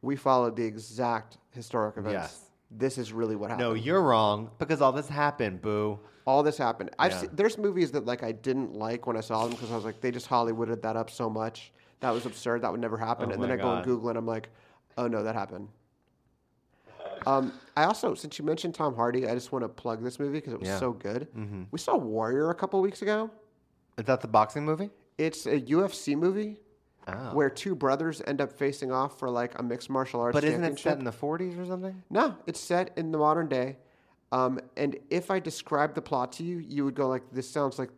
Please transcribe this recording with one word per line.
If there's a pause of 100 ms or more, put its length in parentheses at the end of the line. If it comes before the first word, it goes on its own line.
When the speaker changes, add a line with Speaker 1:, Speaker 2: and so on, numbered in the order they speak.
Speaker 1:
We
followed
the
exact (120)
historic
events.
Speaker 2:
Yes. (200)
Speaker 1:
This
is
really
what
Speaker 2:
No,
Speaker 1:
happened."
Speaker 2:
you're
wrong,
because
all
this
happened,
boo. (280)
Speaker 1:
All
this
happened.
I've
Speaker 2:
Yeah.
Speaker 1:
se-,
there's
movies
that,
like,
I
didn't
like
when
I
saw
them
'cause
I
was
like,
"They
just
Hollywooded
that
up
so
much. (280)
That
was
absurd.
That
would
never
happen."
Speaker 2:
Oh
Speaker 1:
And
then
Speaker 2:
my
Speaker 1:
I
go
and
Speaker 2:
God.
Speaker 1:
Google
it,
and
I'm
like, (480)
"Oh,
no,
that
happened." (1600)
Um, (240)
I
also,
since
you
mentioned
Tom
Hardy,
I
just
wanna
plug
this
movie
'cause
it
was
Speaker 2:
Yeah.
Speaker 1:
so
good.
Speaker 2:
Mm-hmm.
Speaker 1:
We
saw
Warrior
a
couple
weeks
ago. (680)
Speaker 2:
Is
that
the
boxing
movie? (280)
Speaker 1:
It's
a
U
F
C
movie (480)
Speaker 2:
Oh.
Speaker 1:
where
two
brothers
end
up
facing
off
for,
like,
a
mixed
martial
arts
Speaker 2:
But
isn't
it (180)
Speaker 1:
championship. (100)
Speaker 2:
set
in
the
forties
or
something?
Speaker 1:
No, (120)
it's
set
in
the
modern
day. (540)
Um, (160)
and (120)
if
I
describe
the
plot
to
you,
you
would
go
like,
"This
sounds
like